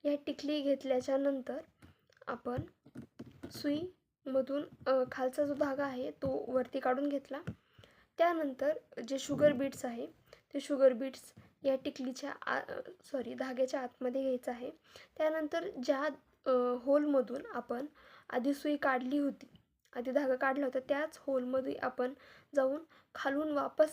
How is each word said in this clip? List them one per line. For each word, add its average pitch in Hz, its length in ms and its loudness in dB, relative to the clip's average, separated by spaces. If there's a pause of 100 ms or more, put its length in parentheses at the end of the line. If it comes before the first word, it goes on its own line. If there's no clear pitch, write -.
या 294 120 2 (120)
टिकली 294 340 -2
घेतल्याच्या 269 560 2
नंतर 277 400 0 (720)
आपण 247 340 -4 (880)
सुईमधून, 285 1120 -4 (240)
अ, 262 240 4
खालचा 262 340 0
जो 285 80 0
धागा 277 320 0
आहे 262 260 -4
तो 269 360 -4
वरती 254 320 0
काढून 254 300 2
घेतला. 277 320 -4 (760)
त्यानंतर 311 600 2 (300)
जे 269 120 -2
शुगर 285 320 6
बीड्स 269 340 -2
आहे 240 200 -6 (480)
ते 285 60 -2
शुगर 269 340 6
बीड्स 254 400 -8 (300)
या 269 120 4
टिकलीच्या 262 680 -6
आ-, - 180 -2
अ, - 220 -8 (220)
सॉरी, 247 300 -6
धाग्याच्या 262 480 -2
आतमध्ये 254 400 -4
घ्यायचं 254 300 -2
आहे. 247 200 -8 (460)
त्यानंतर 320 520 0 (140)
ज्या, 277 200 0 (420)
अ, 262 60 2 (320)
होलमधून 277 640 4
आपण 254 400 -6 (440)
आधी 254 240 2
सुई 294 220 0
काढली 262 420 0
होती, 285 280 0 (500)
आधी 247 160 -4
धागा 262 240 2
काढला 269 300 0
होता, 254 140 -2
त्याच 294 420 -2
होलमध्ये 262 520 0
आपण 254 400 -4 (420)
जाऊन 277 280 2 (320)
खालून 294 360 0
वापस 285 420 4